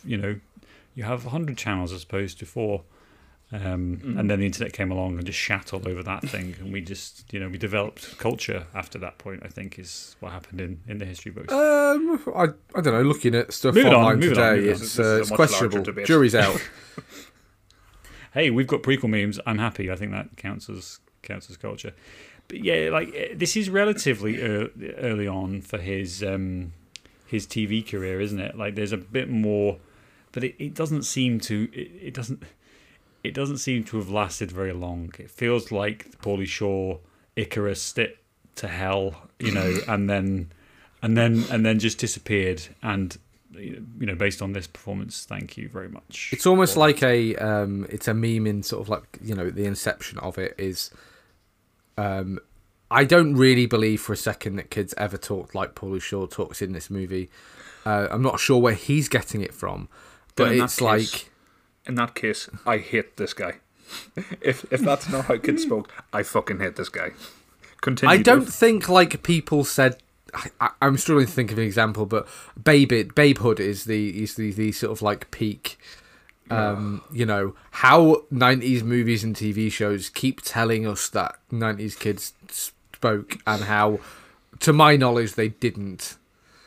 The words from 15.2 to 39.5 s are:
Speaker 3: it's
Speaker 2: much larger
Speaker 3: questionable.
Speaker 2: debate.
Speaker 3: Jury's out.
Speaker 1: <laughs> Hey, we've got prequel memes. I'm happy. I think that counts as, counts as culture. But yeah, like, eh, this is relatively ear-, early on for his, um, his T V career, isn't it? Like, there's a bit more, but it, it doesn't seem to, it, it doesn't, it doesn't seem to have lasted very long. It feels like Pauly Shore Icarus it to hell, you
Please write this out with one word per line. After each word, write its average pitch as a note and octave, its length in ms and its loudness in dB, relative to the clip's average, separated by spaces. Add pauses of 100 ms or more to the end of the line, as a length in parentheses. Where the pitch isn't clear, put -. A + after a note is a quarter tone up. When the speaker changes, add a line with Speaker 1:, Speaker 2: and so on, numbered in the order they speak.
Speaker 3:
it's G#2 100 -2
Speaker 2:
much G#2+ 80 4
larger D#3 80 8 (100)
Speaker 3:
questionable. G2+ 260 0
Speaker 2:
debate. G2+ 220 -6
Speaker 3:
Jury's C3+ 300 6
out. G2+ 260 4
Speaker 1:
<laughs> - 100 -12 (1600)
Hey, C#3+ 180 2
we've B2+ 160 2
got - 160 0
prequel C3 260 2
memes. G#2 360 0
I'm A2 120 0
happy. G#2 320 -4
I F#2 60 -4
think G2+ 160 -8
that G2+ 260 -10
counts G2+ 320 -12
as, F#2+ 300 -16 (240)
counts G2 260 -14
as F#2 80 -20
culture. G#2 360 -12 (540)
But - 160 -12
yeah, D#3+ 280 2
like, D#3+ 240 -2
eh, - 200 -8
this E3 220 -2
is G3 120 -2
relatively E3 720 0
ear-, G#2+ 300 -2 (300)
early G#2+ 280 -2
on F#2+ 340 -6
for G2+ 180 -10
his, F#2+ 440 -6
um, F#2 500 -4 (520)
his G#2 220 -4
T A2 180 -4
V A2 160 -2
career, F#2 400 -6
isn't G#2 180 -4
it? G2+ 160 -8
Like, G#2 200 -8
there's G#2 160 -4
a G#2+ 60 -2
bit G#2+ 320 -6
more, G#2 480 0 (540)
but B2 120 -6
it, B2+ 160 -6
it D3 160 -10
doesn't D3+ 280 -2
seem B2 380 0
to, G#2+ 320 -4
it, - 180 -14 (100)
it C3+ 120 -12
doesn't, B2 300 -10 (800)
it A#2 100 -8
doesn't C#3 240 -4
seem B2 280 -2
to A2+ 120 -8
have F#2+ 120 -6
lasted G2+ 420 -4
very F#2 220 -6
long. F2 440 -8
It - 140 -20
feels A#2+ 400 -2
like G#2 400 -6 (100)
Pauly G2 260 -2
Shore F#2+ 520 -4 (360)
Icarus G#2 640 -4
it A2+ 200 -2 (380)
to - 120 -8
hell, F#2+ 640 -4 (100)
you A2+ 120 -2